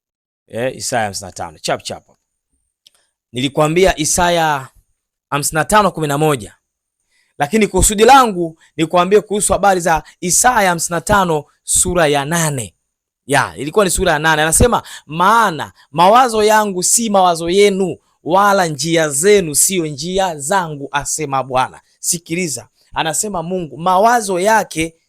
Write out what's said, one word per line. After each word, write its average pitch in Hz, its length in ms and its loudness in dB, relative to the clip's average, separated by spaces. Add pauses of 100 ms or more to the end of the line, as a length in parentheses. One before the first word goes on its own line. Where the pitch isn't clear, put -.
(480)
Eh, 123 280 -6
Isaya 110 280 -4
hamsini 98 220 -8
na 90 60 -16
tano. 85 260 -14
Chap 131 240 -6
chap. 85 220 -12 (1300)
Nilikwambia 151 680 0
Isaya 156 720 -2 (600)
hamsini 147 280 -4
na 151 60 0
tano 208 260 2
kumi 160 160 -4
na 143 120 -2
moja. 147 360 -2 (840)
Lakini 208 280 2
kusudi 196 380 0
langu 220 540 4 (180)
ni 160 100 -2
kuambie 180 340 2
kuhusu 196 320 -2
habari 185 280 2
za 165 220 0 (180)
Isaya 202 480 2
hamsini 175 260 -4
na 165 60 -4
tano 175 440 0 (180)
sura 175 440 0
ya 143 180 0
nane. 147 500 -4 (520)
Ya, 120 300 0
ilikuwa 151 280 0
ni 180 60 0
sura 180 220 0
ya 147 60 0
nane. 156 240 2
Anasema, 190 400 2 (240)
"Maana 175 680 0 (180)
mawazo 220 540 4
yangu 208 380 0
si 226 280 -2
mawazo 175 400 2
yenu, 190 460 2 (260)
wala 196 440 2
njia 160 420 -2
zenu 175 460 2
sio 175 320 0
njia 165 520 -4
zangu, 143 540 -4
asema 139 500 -4
Bwana." 127 380 -4 (200)
Sikiliza, 160 680 -6 (260)
anasema 160 480 -4
Mungu, 170 360 -8
mawazo 190 640 0
yake 185 540 -2 (140)